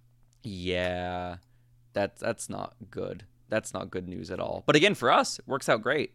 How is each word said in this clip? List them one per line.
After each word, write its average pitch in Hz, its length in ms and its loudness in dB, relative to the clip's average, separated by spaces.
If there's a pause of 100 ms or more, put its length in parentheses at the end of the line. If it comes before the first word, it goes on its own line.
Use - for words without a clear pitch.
(420)
Yeah, 90 920 -2 (580)
that, 101 220 0
that's - 320 -6
not 101 260 -8 (160)
good. 92 340 -6 (240)
That's 110 240 -2
not 95 180 -6
good 92 180 -6
news 90 240 -8
at 90 80 -6
all. - 260 -4
But 147 80 6
again, 175 200 6
for 117 160 2
us, 233 280 4
it - 80 -16
works 135 220 -2
out 127 120 4
great. 127 340 0